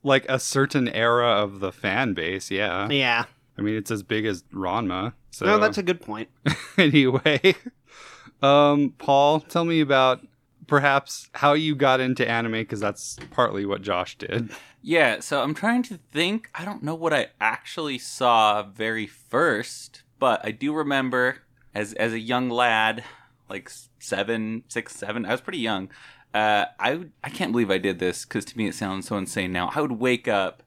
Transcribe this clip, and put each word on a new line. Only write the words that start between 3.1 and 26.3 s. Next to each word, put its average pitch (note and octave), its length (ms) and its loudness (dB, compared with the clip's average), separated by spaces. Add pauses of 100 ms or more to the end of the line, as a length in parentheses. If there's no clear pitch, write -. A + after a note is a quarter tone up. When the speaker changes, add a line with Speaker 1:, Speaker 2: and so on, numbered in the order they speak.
Speaker 1:
I G#2 40 -8
mean, G#2+ 140 -2
it's G#2+ 160 -6
as G#2 120 -4
big G#2+ 220 -4
as F#2+ 180 -4 (100)
Ranma, F#2+ 600 -4 (180)
so. - 160 -8
Speaker 2:
No, G#3 120 4
that's G#3 200 0
a F#3+ 40 -6
good F3 180 -2
point. G#3+ 280 -10 (240)
Speaker 1:
<laughs> - 240 -6
Anyway, D3 760 4 (880)
um, C#3+ 560 4
Paul, C#3+ 420 4
tell E3+ 260 -2
me E3 160 2
about C3 400 4 (460)
perhaps C#3 680 2
how C#3+ 200 4
you D#3 220 0
got C3+ 240 4
into B2+ 300 0
anime, A2+ 360 -2
'cause G#2+ 140 -8
that's - 380 -6 (140)
partly G2+ 340 0
what G2 160 -2
Josh F2+ 360 -4
did. A2+ 320 -6 (320)
Speaker 3:
Yeah, D3 400 2
so C#3 200 -2
I'm C#3+ 120 -2
trying A#3 300 0
to G3 140 -10 (140)
think. F#3+ 420 -2
I E3+ 120 -10
don't G3+ 180 -10
know D3+ 120 -4
what D#3+ 180 -2
I C#3 140 0 (120)
actually C3 580 -4
saw A2 680 2
very A2 440 -6
first, - 960 -4 (160)
but B2 260 2
I A2 60 -4
do C#3 220 -4
remember C3 640 0 (360)
as, G#2 200 -6
as A2+ 200 -2
a A2+ 60 -6
young B2 300 -2
lad, A#2 540 2 (460)
like, G2 180 -10
s-, - 220 -20 (100)
seven, A2 680 -4
six, - 280 -8
seven, G#2+ 300 -6
I G2+ 60 -4
was B2+ 100 -2
pretty F#3 180 -8
young. G2+ 300 -2 (440)